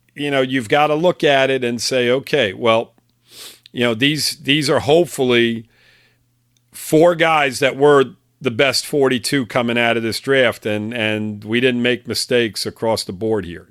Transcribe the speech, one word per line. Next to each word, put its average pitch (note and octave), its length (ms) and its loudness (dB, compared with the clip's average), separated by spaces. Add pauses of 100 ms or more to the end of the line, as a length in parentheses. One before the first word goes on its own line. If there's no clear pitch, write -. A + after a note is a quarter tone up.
(140)
you C#3+ 160 -6
know, C#3 100 2
you've C3 280 -2
gotta D3 260 2
look E3 300 0
at C3+ 260 4
it C3 140 -2
and A#2+ 180 -4
say, B2 260 0
"Okay, B2+ 440 0
well, A#2 420 0 (800)
you B2+ 80 -4
know, A#2+ 140 2
these, C#3 420 -2
these C#3 340 -2
are C#3+ 80 2
hopefully A#2+ 920 0 (1040)
four E3+ 440 4
guys D#3 420 0
that C3 180 0
were C#3 280 6 (340)
the C3 120 -2
best A#2+ 360 0
forty-two C3+ 600 0
coming A#2+ 320 -2
out A#2 180 2
of A#2 60 -4
this A2+ 180 -4
draft, C3 460 0
and, G#2+ 260 -4
and G#2+ 500 -4
we A2 160 -2
didn't B2 240 0
make B2 240 -2
mistakes A#2 600 -2
across A2 360 -4
the - 100 -10
board G#2+ 340 -4
here." E2+ 240 -14